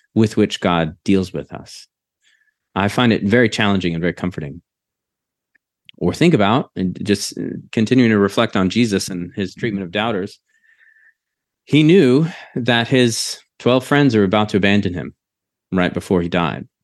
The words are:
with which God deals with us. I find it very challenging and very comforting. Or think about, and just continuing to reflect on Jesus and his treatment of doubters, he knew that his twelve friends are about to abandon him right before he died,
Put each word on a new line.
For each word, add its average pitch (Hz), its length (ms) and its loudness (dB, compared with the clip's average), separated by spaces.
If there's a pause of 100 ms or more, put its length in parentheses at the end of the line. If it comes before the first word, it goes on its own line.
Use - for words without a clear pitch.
(140)
with 110 240 0
which 104 240 -2
God 82 420 -2
deals 95 300 0
with 71 180 -12
us. - 360 -18 (880)
I 95 120 0
find 120 240 2
it 95 120 0
very 113 260 2
challenging 98 440 -2
and 82 80 -6
very 85 120 -2
comforting. 80 480 -10 (1400)
Or 85 140 -2
think 165 200 2
about, 107 420 0
and 92 280 -6
just - 340 -4 (340)
continuing 117 400 2
to 104 80 4
reflect 110 360 0
on 95 140 2
Jesus 107 400 -2
and 90 260 -10
his 95 200 -8
treatment 101 280 -6
of 85 80 -12
doubters, 104 480 -6 (1300)
he 147 160 4
knew 156 460 6 (280)
that 120 320 0
his 123 520 0 (180)
twelve 127 260 0
friends 143 320 2
are 104 80 4
about 104 260 2
to 104 80 0
abandon 98 360 2
him 71 220 -10 (560)
right 90 220 0
before - 280 -2
he 85 80 -6
died, 85 380 -4 (160)